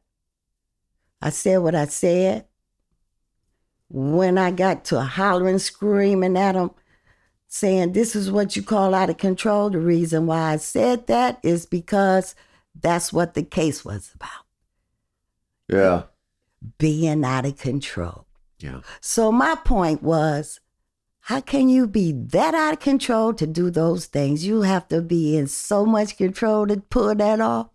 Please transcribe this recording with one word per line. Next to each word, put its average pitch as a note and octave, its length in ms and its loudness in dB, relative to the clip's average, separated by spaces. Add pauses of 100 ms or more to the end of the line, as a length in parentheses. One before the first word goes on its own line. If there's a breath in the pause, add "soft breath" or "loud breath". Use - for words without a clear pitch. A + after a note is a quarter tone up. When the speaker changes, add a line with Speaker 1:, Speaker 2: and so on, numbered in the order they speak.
(1200)
Speaker 1:
I D3+ 80 -2
said F#3+ 280 2
what E3+ 160 2
I D3 120 0
said. F#3 580 0 (1400)
When E3+ 500 2
I F#3 120 2
got F3+ 360 -2
to C3 160 0
hollering, F#3 560 0
screaming G3 800 0
at F#3+ 180 2
him, F3 160 -2 (800)
saying, F#3 440 0
"This A3+ 240 0
is G3 140 -4
what G3+ 260 0
you G3+ 60 -6
call G3 320 2
out F#3 160 2
of E3 80 -6
control." G#3 520 0
The F3+ 100 -2
reason E3 460 2
why D#3+ 260 0
I D#3 40 2
said A#3 520 -2
that A#3+ 340 2
is E3+ 240 0
because F#3+ 680 0 (460 soft breath)
that's E3+ 320 -2
what E3+ 220 -2
the D3+ 80 -2
case D#3+ 420 -4
was F#2+ 300 -12
about. - 320 -20 (1200)
Speaker 2:
Yeah. F#2 340 4 (760)
Speaker 1:
Being D#3 460 0
out C3 200 -2
of C#3 140 -6
control. A#2+ 680 -8 (320)
Speaker 2:
Yeah. C2 220 -14 (200 loud breath)
Speaker 1:
So A3 300 0
my C#4 260 2
point F3 460 0
was, D#3 580 -2 (600)
how C4 180 -6
can C4 280 2
you B3+ 180 4
be F#3+ 260 0
that D#3+ 420 0
out D#4 200 0
of D4+ 60 -8
control A#3 540 0
to E3 120 -2
do F3 240 -2
those E3+ 360 0
things? C#3+ 400 -2
You G#3+ 160 0
have F#3+ 260 0
to E3 140 0
be E3 340 0
in C#3 120 0
so - 360 -2
much G#3+ 320 0
control G#3 520 0
to G3+ 120 0
pull G#3+ 360 0
that G#3+ 240 2
off. A3+ 340 -2